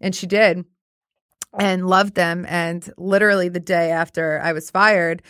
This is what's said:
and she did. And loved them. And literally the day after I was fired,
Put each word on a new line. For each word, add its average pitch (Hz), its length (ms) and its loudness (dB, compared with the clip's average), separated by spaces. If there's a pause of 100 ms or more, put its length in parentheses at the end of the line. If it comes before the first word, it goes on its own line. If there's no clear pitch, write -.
and 190 140 -4
she 185 120 -10
did. 185 380 2 (920)
And 185 300 0
loved 196 260 2
them. 170 340 -2
And 170 480 -6
literally 196 520 2
the 175 120 -6
day 170 300 0
after 165 520 -2
I 165 100 -2
was 160 180 -10
fired, 185 600 2